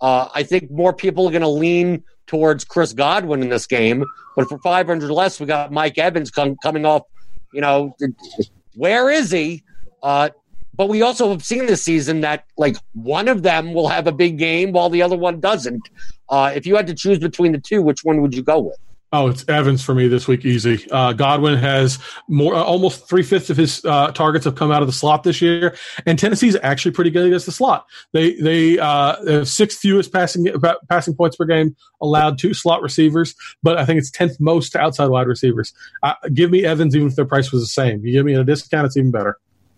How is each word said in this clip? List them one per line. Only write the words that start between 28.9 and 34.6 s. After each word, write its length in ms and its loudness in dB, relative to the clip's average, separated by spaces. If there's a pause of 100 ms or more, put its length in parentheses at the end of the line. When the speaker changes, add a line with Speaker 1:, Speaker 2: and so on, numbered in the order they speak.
Speaker 2:
have 220 2
sixth 300 0
fewest 340 2
passing, 480 0
pa-, 160 2 (140)
passing 240 0
points 220 0
per 100 -2
game 280 2 (280)
allowed 380 2
to 120 0
slot 300 0
receivers, 520 0 (280)
but 160 2
I 80 0
think 120 2
it's 120 -4
tenth 300 -2
most 320 0